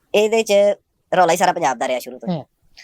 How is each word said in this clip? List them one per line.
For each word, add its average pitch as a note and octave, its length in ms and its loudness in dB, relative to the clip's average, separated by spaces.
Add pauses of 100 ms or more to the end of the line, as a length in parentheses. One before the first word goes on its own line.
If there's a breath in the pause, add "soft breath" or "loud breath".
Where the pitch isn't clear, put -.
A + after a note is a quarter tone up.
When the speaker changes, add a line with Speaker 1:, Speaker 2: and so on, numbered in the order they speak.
(140)
Speaker 1:
ਇਹਦੇ G#3+ 280 2
'ਚ G#3+ 100 -4 (640)
ਰੌਲਾ F3 160 4
ਹੀ F3 40 2
ਸਾਰਾ F3+ 160 0
ਪੰਜਾਬ D3 260 -2
ਦਾ C3 100 -4
ਰਿਹਾ B2+ 100 -4
ਸ਼ੁਰੂ B2 200 -14
ਤੋਂ। E3+ 160 -6
Speaker 2:
ਹੂੰ। C#3 120 -10 (380 loud breath)